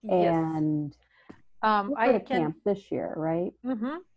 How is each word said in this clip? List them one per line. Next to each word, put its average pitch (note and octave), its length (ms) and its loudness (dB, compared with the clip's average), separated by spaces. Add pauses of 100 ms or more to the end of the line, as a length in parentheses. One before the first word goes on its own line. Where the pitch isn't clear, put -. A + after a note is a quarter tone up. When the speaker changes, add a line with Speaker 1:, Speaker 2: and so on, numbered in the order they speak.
Speaker 1:
Yes. F3+ 300 4
Speaker 2:
and D#3 600 0 (680)
Speaker 1:
Um, G#3 340 2
I A3+ 80 2
Speaker 2:
Florida A3+ 200 2
Speaker 1:
can - 160 0
Speaker 2:
Camp D#3 240 -2
this G3 260 -2
year, - 240 -4
right? E3 380 -2 (120)
Speaker 1:
Mm-hmm. B3+ 300 -4 (220)